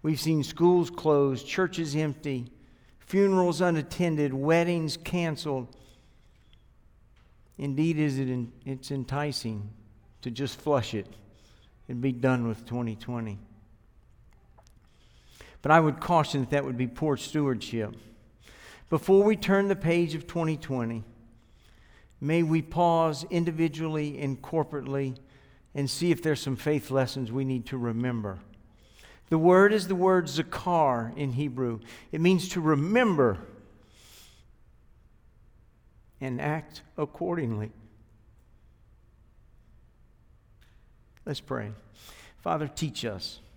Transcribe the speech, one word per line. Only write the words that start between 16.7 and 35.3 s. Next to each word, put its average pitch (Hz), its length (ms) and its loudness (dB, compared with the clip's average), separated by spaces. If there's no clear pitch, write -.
be 127 100 0
poor 139 300 -2
stewardship. 117 800 -4
Before 190 340 6
we 214 120 6
turn 196 320 2
the 196 80 2
page 170 400 0
of 151 100 -8
twenty 160 320 -2
twenty, 117 460 -4
may 160 220 2
we 160 220 2
pause 165 680 2
individually 156 880 -2
and 135 220 -4
corporately 139 720 -4
and 143 140 -2
see 175 220 0
if 170 120 0
there's 151 180 0
some 131 140 -4
faith 151 340 -2
lessons 127 420 -2
we 135 140 -2
need 131 220 -4
to 135 100 -6
remember. 117 600 -4
The 160 80 2
word 185 340 8
is 196 160 0
the 190 80 0
word 180 300 4
zakar 139 920 0
in 139 160 -4
Hebrew. 123 480 -4
It 160 100 -4
means 180 280 4
to 180 120 -4
remember 156 800 4